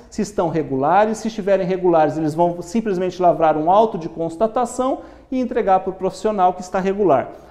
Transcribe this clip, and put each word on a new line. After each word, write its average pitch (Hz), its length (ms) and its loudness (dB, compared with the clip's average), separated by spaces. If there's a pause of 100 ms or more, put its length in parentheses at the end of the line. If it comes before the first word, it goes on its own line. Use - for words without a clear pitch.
se - 140 -4
estão 185 260 -2
regulares, 156 720 2
se 226 100 -6
estiverem 190 380 -2
regulares, 170 500 2
eles 156 160 -2
vão 175 300 0
simplesmente 190 580 -4
lavrar 160 380 4
um 156 120 0
auto 214 280 4
de 165 100 -8
constatação 233 920 -2 (300)
e 254 80 -4
entregar 226 420 0
pro 190 120 -6
profissional 185 640 -2
que 208 80 -12
está - 180 -4
regular. 180 520 2 (180)